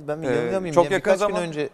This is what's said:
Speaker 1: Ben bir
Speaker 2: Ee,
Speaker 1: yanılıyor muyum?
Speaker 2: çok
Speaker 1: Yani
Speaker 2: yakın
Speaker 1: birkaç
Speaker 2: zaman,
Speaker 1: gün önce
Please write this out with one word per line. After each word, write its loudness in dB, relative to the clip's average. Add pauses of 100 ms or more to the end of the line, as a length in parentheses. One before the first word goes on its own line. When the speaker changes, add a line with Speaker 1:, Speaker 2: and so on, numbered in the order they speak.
Speaker 1:
Ben -6
bir -4
Speaker 2:
Ee, 2
Speaker 1:
yanılıyor 0
muyum? -6
Speaker 2:
çok 6
Speaker 1:
Yani 0
Speaker 2:
yakın 0
Speaker 1:
birkaç 4
Speaker 2:
zaman, 0
Speaker 1:
gün -4
önce -4